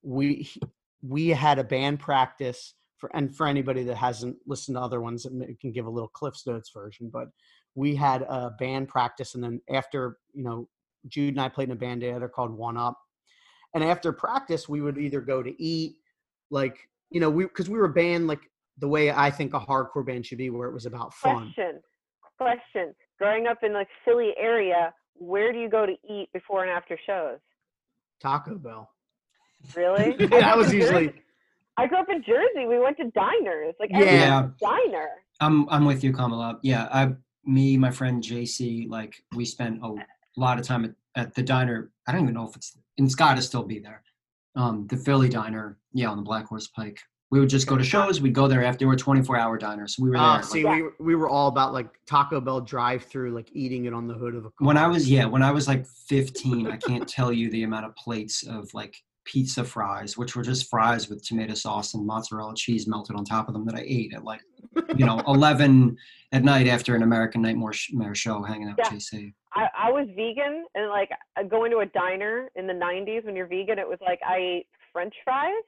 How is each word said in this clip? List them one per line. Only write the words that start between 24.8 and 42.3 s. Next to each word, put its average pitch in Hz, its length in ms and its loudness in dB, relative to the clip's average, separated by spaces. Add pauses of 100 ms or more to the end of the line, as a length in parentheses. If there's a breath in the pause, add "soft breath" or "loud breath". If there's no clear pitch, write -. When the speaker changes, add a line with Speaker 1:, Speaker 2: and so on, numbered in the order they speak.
Speaker 2:
where 196 380 -2
do 226 60 -6
you 233 100 -6
go 214 160 2
to 190 100 -2 (140)
eat 202 240 -10
before 190 300 -4
and 185 80 -2
after 175 360 -6
shows? 156 320 -4 (840)
Speaker 1:
Taco 143 360 -2
Bell. 113 340 -16 (840)
Speaker 2:
Really? 202 400 2
Speaker 1:
<laughs> - 0 -
That 202 160 4 (120)
Speaker 2:
I 208 80 6
grew 240 60 6
Speaker 1:
was 208 100 6
Speaker 2:
up 175 40 4
in 202 80 4
Speaker 1:
usually 175 280 4
Speaker 2:
Jersey. - 140 -12 (540)
I 247 100 2
grew 320 120 2
up 370 120 0
in 330 140 -2
Jersey. 294 420 2
We 240 120 2
went 262 200 2
to 247 140 -4
diners. 190 640 0
Like, 208 120 -4
Speaker 1:
Yeah. 190 80 2
Speaker 2:
every 190 200 8
Speaker 3:
Yeah. 135 300 6 (120)
Speaker 2:
diner. 208 480 0 (320)
Speaker 3:
I'm, 151 280 6
I'm 147 160 4
with 135 200 4
you, 131 80 4
Kamala. 117 500 -2
Yeah, 120 280 0
I, 135 240 2 (300)
me, 135 320 4
my 131 140 4
friend 123 320 -2
J 120 220 -6
C, 117 440 -6
like, 110 340 -12 (120)
we 120 100 -4
spent 113 380 -6
a 110 120 -8 (420)
lot 127 220 2
of 120 60 -6
time 120 200 -2
at, 110 80 -8 (220)
at 120 200 -6
the 131 80 -2
diner. 127 480 0 (160)
I 123 60 -2
don't 175 100 2
even 120 120 0